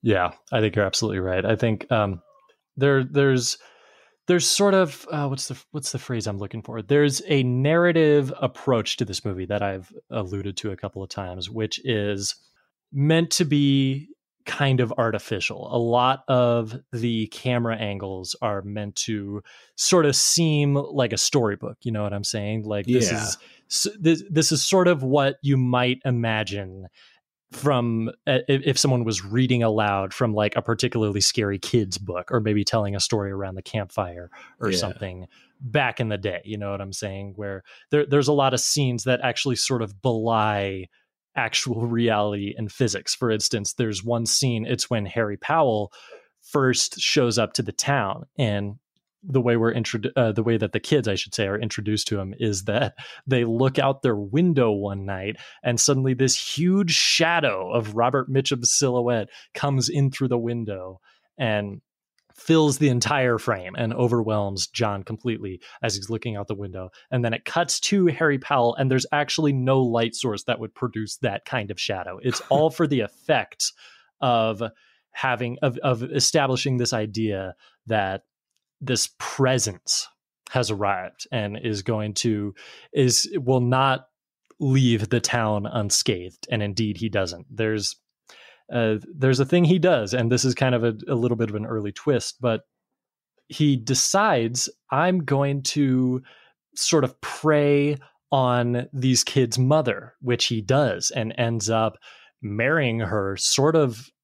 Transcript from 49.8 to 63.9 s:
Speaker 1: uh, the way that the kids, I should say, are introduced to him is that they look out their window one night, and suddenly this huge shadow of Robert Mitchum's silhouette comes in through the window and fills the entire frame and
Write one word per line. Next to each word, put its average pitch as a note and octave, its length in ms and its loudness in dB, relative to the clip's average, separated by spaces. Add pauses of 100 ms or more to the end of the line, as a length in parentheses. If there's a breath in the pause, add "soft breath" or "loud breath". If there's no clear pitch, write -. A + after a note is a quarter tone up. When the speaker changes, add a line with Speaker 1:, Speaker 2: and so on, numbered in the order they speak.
Speaker 1:
uh, A#2 160 4
the A2 100 -2
way A2+ 160 2
that G#2 140 -2
the G#2+ 80 -2
kids, B2+ 280 0
I G2+ 60 0
should - 220 -6
say, G#2+ 100 -2
are G2+ 140 -2
introduced G#2+ 480 -4
to G#2 120 -2
him F#2+ 200 -8
is G2+ 240 -2
that G#2+ 320 -2 (320 loud breath)
they B2+ 180 2
look B2 320 2
out C3+ 240 0
their A#2+ 140 2
window B2+ 560 2
one G2 340 -4
night, G2 300 -6 (260 loud breath)
and A#2+ 180 0
suddenly C3+ 360 2
this B2+ 200 2
huge F3+ 540 0
shadow D3 840 0
of G#2+ 240 -2
Robert B2+ 340 2
Mitchum's C3+ 440 0
silhouette A#2+ 560 0 (240 loud breath)
comes C3+ 360 0
in C#3 200 2
through C3 200 -2
the A#2+ 100 0
window G#2 600 -6 (380 soft breath)
and G#2 440 -2 (520)
fills D3+ 460 2
the D3+ 100 4
entire B2 480 2
frame F#2+ 400 -4
and A#2 160 -2